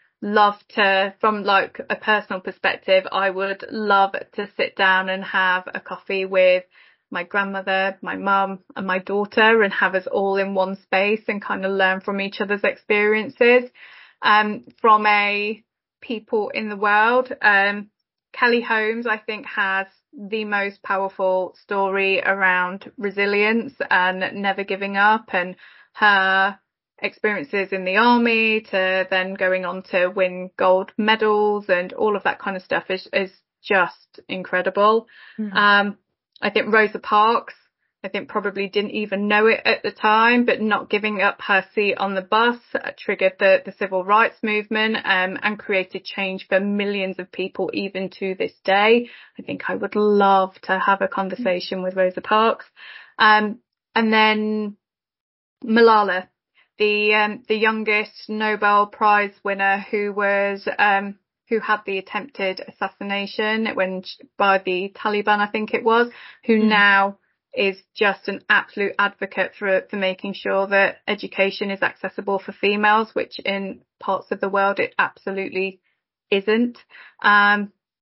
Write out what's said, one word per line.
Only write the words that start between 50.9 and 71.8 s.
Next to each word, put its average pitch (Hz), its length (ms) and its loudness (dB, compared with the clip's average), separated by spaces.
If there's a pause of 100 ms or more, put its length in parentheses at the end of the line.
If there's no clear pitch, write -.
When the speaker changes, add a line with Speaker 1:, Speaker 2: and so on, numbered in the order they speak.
Speaker 1:
a 190 60 0
conversation 190 720 -4
with 185 140 -6
Rosa 185 240 0
Parks. 220 460 0 (520)
Um, 214 400 4 (360)
and 220 180 2
then 214 640 0 (880)
Malala, 220 640 4 (500)
the, 208 360 2
um, 214 340 -2
the 220 80 0
youngest 214 720 -2
Nobel 208 580 0
Prize 202 460 2 (100)
winner 196 480 -2
who 208 220 -2
was, 202 560 -2 (100)
um, 202 400 0 (300)
who 226 100 0
had 214 280 -2
the 196 120 -4
attempted 190 640 -6
assassination 202 1120 -4
when 185 280 -4
sh-, - 160 -20 (180)
by 196 220 4
the 190 360 -4
Taliban, 208 440 -2
I 208 80 -2
think 214 280 -6
it - 80 -4
was, 233 280 2 (340)
who 220 140 2
Speaker 2:
Mm. 220 100 2
Speaker 1:
now 202 500 4 (380)
is 196 200 -2 (180)
just 202 340 -2
an 196 200 -10
absolute 202 500 -2
advocate 196 600 -4
for, 190 320 0
for 220 60 -8
making 190 380 -4
sure 196 320 -2
that 196 320 2 (100)
education 196 600 -4
is 190 120 -6